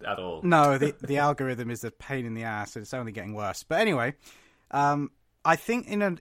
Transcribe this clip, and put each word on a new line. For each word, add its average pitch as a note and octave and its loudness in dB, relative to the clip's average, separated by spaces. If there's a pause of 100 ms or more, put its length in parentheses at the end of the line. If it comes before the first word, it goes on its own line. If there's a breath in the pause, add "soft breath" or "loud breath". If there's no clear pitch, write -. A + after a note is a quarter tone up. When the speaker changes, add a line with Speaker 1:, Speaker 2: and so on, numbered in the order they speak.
Speaker 1:
at G2+ -4
all. F2 -8
Speaker 2:
No, D3 6
the, D3 2
Speaker 1:
<laughs> - -20
Speaker 2:
the C#3 -2
algorithm B2+ 0
is A#2+ -8
a A2+ -8
pain C3 -8
in A2+ -8
the A2+ -8
ass. G#2+ -6
It's G#2+ -12
only A#2+ -6
getting G#2 -8
worse. G#2 -6
But D#3+ -2
anyway, C#3+ 2 (580 loud breath)
um, C#3+ 2 (320)
I E3 6
think A#3 -2
in G#3 -2
a, F#3 0